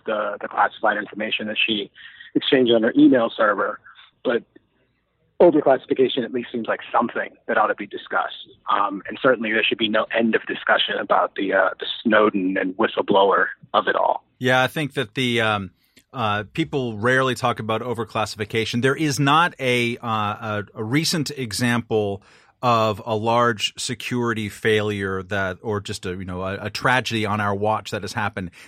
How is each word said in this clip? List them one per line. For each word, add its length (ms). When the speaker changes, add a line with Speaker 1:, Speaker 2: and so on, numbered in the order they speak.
Speaker 1:
the, 360
the 60
classified 500
information 500
that 100
she 320
exchanged 360
on 120
her 120
email 400
server. 440
But 200
overclassification 840
at 100
least 180
seems 160
like 140
something 380
that 100
ought 100
to 80
be 120
discussed. 640
Um, 380
and 140
certainly 320
there 100
should 140
be 120
no 160
end 200
of 100
discussion 540
about 360
the, 180
uh, 160
the 60
Snowden 540
and 200
whistleblower 680
of 140
it 80
all. 280
Speaker 2:
Yeah, 240
I 60
think 260
that 220
the, 260
um, 300
uh, 320
people 440
rarely 380
talk 240
about 220
overclassification. 1000
There 140
is 240
not 400
a, 380
uh, 100
a, 560
a 80
recent 480
example 920
of 440
a 100
large 640
security 720
failure 760
that, 380
or 180
just 260
a, 40
you 160
know, 160
a, 240
a 40
tragedy 560
on 140
our 160
watch 360
that 100
has 100
happened 400